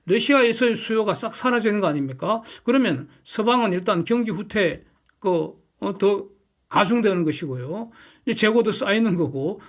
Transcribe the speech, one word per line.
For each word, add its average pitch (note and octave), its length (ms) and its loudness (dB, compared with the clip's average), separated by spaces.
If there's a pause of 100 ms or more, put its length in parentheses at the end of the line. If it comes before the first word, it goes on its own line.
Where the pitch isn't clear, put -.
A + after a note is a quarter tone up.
러시아에서의 A#3 720 2
수요가 A3 380 0
싹 - 220 -4
사라지는 A3 460 0
거 F3+ 60 0
아닙니까? D3 540 -2 (220)
그러면 A#3 460 0 (140)
서방은 A3+ 500 0
일단 F3+ 320 0
경기 A#3 260 0
후퇴 F#3 520 -2 (360)
그, E3+ 320 -2 (300)
어, G3+ 160 -4
더 G3 300 0 (420)
가중되는 G3+ 560 2
것이고요. D3+ 680 -6 (340)
이제 A3+ 100 -2
재고도 A3 360 2
쌓이는 G#3 440 0
거고. D3 540 -4